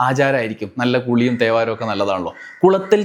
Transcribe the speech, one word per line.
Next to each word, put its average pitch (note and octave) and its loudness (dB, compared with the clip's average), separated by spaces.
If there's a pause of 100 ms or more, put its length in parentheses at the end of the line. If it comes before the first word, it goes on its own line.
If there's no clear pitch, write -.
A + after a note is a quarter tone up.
ആചാരമായിരിക്കും, B2+ 0 (100)
നല്ല B2 0
കുളിയും A#2+ 0
തേവാരവും A2+ 2
ഒക്കെ A2+ -8
നല്ലതാണല്ലോ. G2 -2 (300)
കുളത്തിൽ F#3+ 4